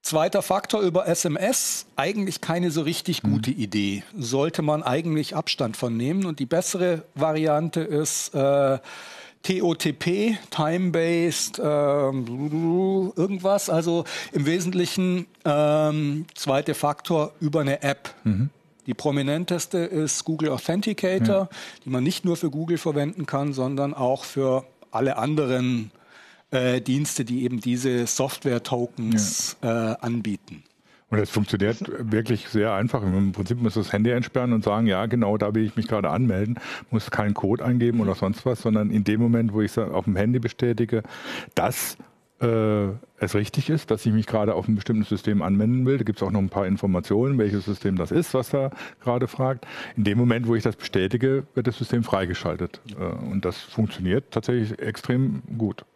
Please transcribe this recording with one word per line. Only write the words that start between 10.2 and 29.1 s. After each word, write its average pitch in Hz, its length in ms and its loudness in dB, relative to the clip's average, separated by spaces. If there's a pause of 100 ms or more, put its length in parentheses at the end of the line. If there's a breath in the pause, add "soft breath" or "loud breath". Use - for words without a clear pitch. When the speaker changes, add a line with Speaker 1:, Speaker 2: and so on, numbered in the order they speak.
Speaker 1:
Time-Based, 170 1120 0
ähm, 147 1500 0
irgendwas. 196 540 0
Also 170 360 0 (280 loud breath)
im 147 140 0
Wesentlichen, 180 800 0 (180)
ähm, 151 800 2 (100)
zweiter 143 400 0
Faktor 151 680 0
über 156 200 2
eine 139 220 0
App. - 320 -4 (100)
Speaker 2:
Mhm. 110 240 2 (380)
Speaker 1:
Die 123 80 -2
prominenteste 151 840 -2
ist 156 460 -2
Google 156 240 -2
Authenticator, 190 880 0
Speaker 2:
Ja. 190 120 2 (360 loud breath)
Speaker 1:
die 139 60 -8
man 127 120 0
nicht 156 220 0
nur 170 140 2
für 165 100 -2
Google 160 300 -2
verwenden 147 480 -2
kann, 143 260 -2
sondern 135 400 -2
auch 131 320 0
für 131 400 0 (260)
alle 131 280 0
anderen, 127 720 0 (600 loud breath)
äh, 127 300 2
Dienste, 135 460 -2
die 123 180 -2
eben 120 160 -2
diese 123 460 0
Software-Tokens, 120 1600 -2